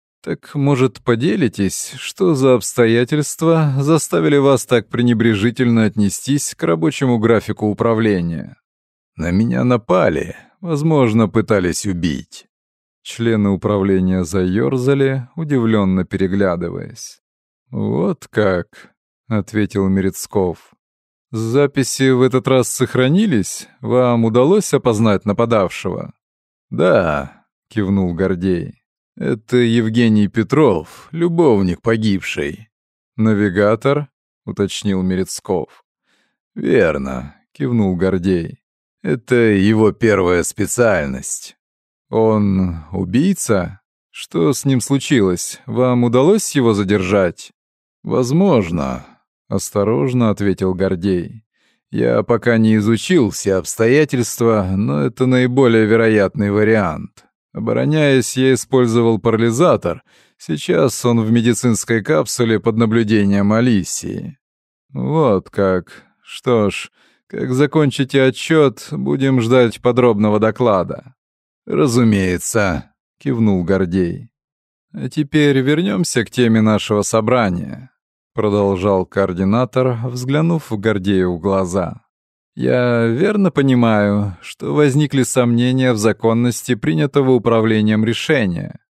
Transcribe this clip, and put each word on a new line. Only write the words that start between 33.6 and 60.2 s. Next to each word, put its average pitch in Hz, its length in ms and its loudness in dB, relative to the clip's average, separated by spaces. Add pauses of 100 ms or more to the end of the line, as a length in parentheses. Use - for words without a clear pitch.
уточнил 98 560 -4
Мерецков. 92 840 -4 (680)
"Верно", — 71 840 -2 (160)
кивнул 113 440 -2
Гордей. 90 640 -2 (420)
"Это 135 340 -2
его 107 560 4
первая 90 520 2
специальность". 85 1120 -4 (520)
"Он 101 840 0
убийца? 95 880 -2 (300)
Что 160 420 -2
с - 120 -6
ним 135 160 0
случилось? 110 840 -2
Вам 123 380 0
удалось 135 520 2
его 117 200 2
задержать?" 98 800 0 (500)
"Возможно", — 117 1040 0 (440)
осторожно 117 800 0
ответил 95 460 -2
Гордей. 92 680 -4 (460)
"Я 117 320 0
пока 117 360 0
не 110 180 4
изучил 110 560 2
все 98 240 -2
обстоятельства, 117 1200 0
но 127 260 -2
это 131 240 -2
наиболее 127 600 4
вероятный 107 680 2
вариант. 104 720 0 (280)
Обороняясь, 131 840 0
я 131 160 2
использовал 117 640 2
парализатор. 113 880 0 (340)